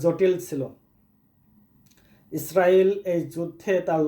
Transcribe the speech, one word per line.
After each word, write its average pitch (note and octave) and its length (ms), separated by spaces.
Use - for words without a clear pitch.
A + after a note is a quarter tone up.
জটিল E3+ 300
ছিল। C#3 140
ইসরায়েল F3+ 580
এই E3+ 80
যুদ্ধে E3+ 400
তার D#3+ 200